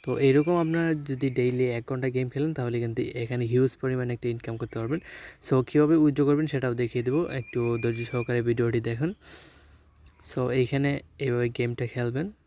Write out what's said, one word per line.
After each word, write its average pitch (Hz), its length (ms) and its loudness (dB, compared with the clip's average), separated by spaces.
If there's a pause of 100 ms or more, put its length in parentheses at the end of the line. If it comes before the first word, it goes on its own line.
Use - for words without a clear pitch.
তো 139 140 -4
এইরকম 147 380 4
আপনারা 165 320 2 (220)
যদি 135 200 -2
ডেইলি 127 360 2 (120)
এক 117 120 -8
ঘন্টা 131 180 -2
গেম 127 200 -2
খেলেন 143 260 -2
তাহলে 120 300 -2
কিন্তু 117 180 -2 (120)
এখানে 123 380 -4
হিউজ 127 200 4 (100)
পরিমাণে 127 340 -2
একটা 120 120 -4
ইনকাম 117 280 -6
করতে 113 220 -8
পারবেন। 120 220 -2 (420)
So, - 120 0 (140)
কীভাবে 151 280 6
উইথড্র 147 280 4
করবেন 147 220 4
সেটাও 131 280 -2
দেখিয়ে 120 320 -2
দেবো, 139 140 2 (200)
একটু 120 200 -6 (220)
ধৈর্য 117 220 0
সহকারে 120 380 -2
ভিডিওটি 117 380 2
দেখুন। 120 300 -2 (1200)
So, - 100 -4 (100)
এইখানে 135 400 2 (280)
এইভাবে 120 300 0
গেমটা 120 380 -2
খেলবেন। 123 400 -4 (200)